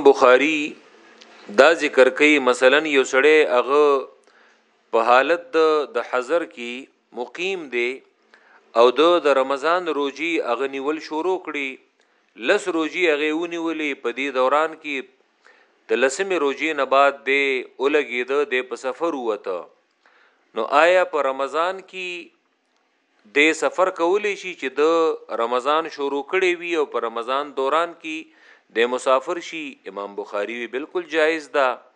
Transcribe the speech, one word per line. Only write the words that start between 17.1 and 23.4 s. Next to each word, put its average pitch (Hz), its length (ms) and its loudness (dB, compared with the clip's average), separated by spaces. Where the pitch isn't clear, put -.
دی 139 160 2
ولګېده، 131 600 0
دی 127 180 0
په 120 140 -8
سفر 147 380 -4
ووته. 101 380 -6
نو 110 120 -4
آیا 180 200 4
په 143 100 0
رمضان 139 640 -4
کې 180 400 -14
دی 147 120 6